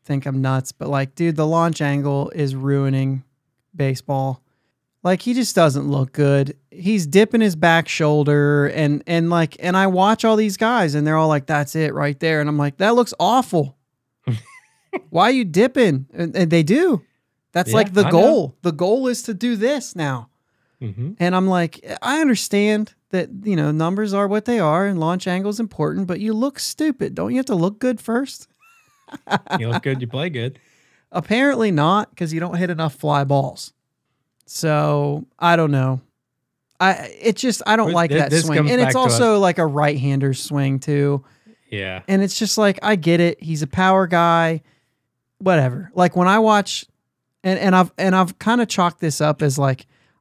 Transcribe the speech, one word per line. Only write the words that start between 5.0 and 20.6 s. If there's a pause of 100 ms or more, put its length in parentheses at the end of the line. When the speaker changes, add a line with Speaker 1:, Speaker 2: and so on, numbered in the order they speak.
Speaker 1:
Like,
he
just
doesn't
look
good. (160)
He's
dipping
his
back
shoulder,
and,
and,
like,
and
I
watch
all
these
guys,
and
they're
all
like,
"That's
it
right
there."
And
I'm
like,
"That
looks
awful." (500)
Speaker 2:
<laughs>
Speaker 1:
"Why
are
you
dipping?"
And,
and
they
do. (500)
That's
Speaker 2:
Yeah,
Speaker 1:
like
the
Speaker 2:
I
know.
Speaker 1:
goal.
The
goal
is
to
do
this
now. (540)